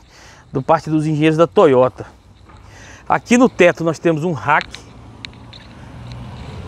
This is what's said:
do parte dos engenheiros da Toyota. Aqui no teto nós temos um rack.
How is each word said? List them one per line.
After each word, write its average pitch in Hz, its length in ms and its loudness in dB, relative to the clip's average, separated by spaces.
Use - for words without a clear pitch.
do 135 140 -6
parte 160 260 -2
dos 156 160 0
engenheiros 156 320 0
da 165 80 4
Toyota. 127 600 2
Aqui 233 300 0
no 247 120 4
teto 170 340 2
nós 160 160 -4
temos 160 240 -2
um 180 80 -4
rack. 143 480 -4